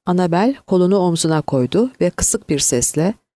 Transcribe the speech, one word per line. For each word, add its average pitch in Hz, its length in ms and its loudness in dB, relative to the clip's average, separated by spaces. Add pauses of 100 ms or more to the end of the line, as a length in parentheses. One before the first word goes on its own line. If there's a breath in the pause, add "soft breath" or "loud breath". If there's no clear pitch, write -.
Annabel 180 480 0 (120)
kolunu 185 320 2
omzuna 165 440 0
koydu 156 580 -2
ve 175 100 0
kısık - 380 -4
bir 151 100 -2
sesle, 147 560 -2 (240)